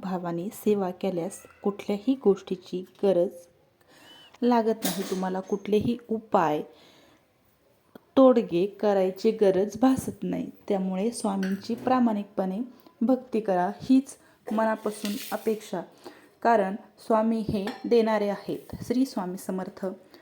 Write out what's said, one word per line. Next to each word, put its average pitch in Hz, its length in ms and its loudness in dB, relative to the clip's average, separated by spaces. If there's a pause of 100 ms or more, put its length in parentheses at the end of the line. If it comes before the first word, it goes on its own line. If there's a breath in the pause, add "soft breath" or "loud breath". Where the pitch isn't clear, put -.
भावाने 175 500 -6
सेवा 202 380 0
केल्यास 185 520 -6 (200)
कुठल्याही 208 640 -2
गोष्टीची 185 600 -2 (180)
गरज 180 280 6 (1120 loud breath)
लागत 226 420 2
नाही. 185 260 -2
तुम्हाला 185 300 -4
कुठलेही 208 580 -2 (120)
उपाय, 170 520 0 (1500 soft breath)
तोडगे 214 500 6
करायची 196 640 0
गरज 202 500 2
भासत 262 420 0
नाही. 180 280 -6 (180)
त्यामुळे 190 420 -2
स्वामींची 196 640 -4
प्रामाणिकपणे 208 840 0 (420 loud breath)
भक्ती 240 400 0
करा, 185 300 0 (120)
हीच 262 340 2 (360 soft breath)
मनापासून 220 600 -2 (200)
अपेक्षा. 208 480 -4 (640 loud breath)
कारण 208 320 2
स्वामी 226 720 -2
हे 202 180 -2 (180)
देणारे 220 440 2
आहेत. 196 300 -6 (240)
श्री 254 220 0
स्वामी 185 340 -6
समर्थ. 190 480 -8 (360 soft breath)